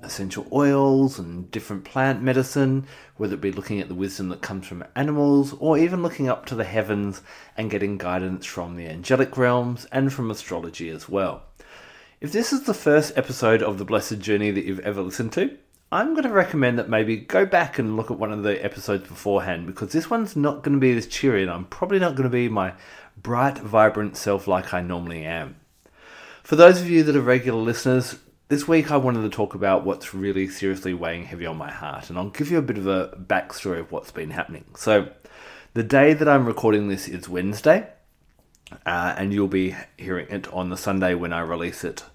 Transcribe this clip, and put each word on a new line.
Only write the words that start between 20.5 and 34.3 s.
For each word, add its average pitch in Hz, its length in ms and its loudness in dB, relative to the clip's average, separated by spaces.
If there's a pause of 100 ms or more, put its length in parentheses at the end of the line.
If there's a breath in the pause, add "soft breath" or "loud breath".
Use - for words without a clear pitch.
gonna 143 160 2
be 127 180 4
as 113 100 -6
cheery, 113 360 0
and 90 80 -2
I'm 87 140 -8
probably 190 340 -2
not 175 160 0
gonna 131 140 0
be 120 200 0
my 95 240 -2 (420 loud breath)
bright, 123 420 -2
vibrant 107 600 2
self 98 300 -2
like 92 260 0
I 90 80 -2
normally 85 420 -8
am. 80 320 -8 (880 loud breath)
For - 120 0
those 175 240 12
of 175 100 -4
you 165 140 6
that 151 120 4
are 143 60 4
regular 123 380 2
listeners, 120 560 0 (340)
this 143 160 0
week 156 260 4
I 147 60 4
wanted 127 260 0
to 104 60 0
talk 104 260 -4
about 95 280 2
what's - 300 -4
really 95 340 -2
seriously 95 460 -4
weighing 85 320 -6
heavy 85 200 -10
on 82 120 -8
my 73 120 -10
heart, 73 400 -12
and - 80 -8
I'll 95 120 -6
give 147 200 -6
you 170 80 2
a 160 40 2
bit 120 160 -4
of 95 100 -4
a 95 300 -2
backstory 92 600 -4
of 82 120 -12
what's - 200 -10
been 80 180 -10